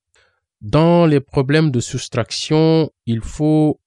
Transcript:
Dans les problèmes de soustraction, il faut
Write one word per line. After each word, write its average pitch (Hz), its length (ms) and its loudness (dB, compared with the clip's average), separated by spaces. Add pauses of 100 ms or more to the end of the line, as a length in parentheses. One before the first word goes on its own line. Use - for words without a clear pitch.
(600)
Dans 165 460 2
les 147 140 2
problèmes 147 500 0
de 120 80 -2
soustraction, 156 1120 -2 (160)
il 113 140 -4
faut 151 680 0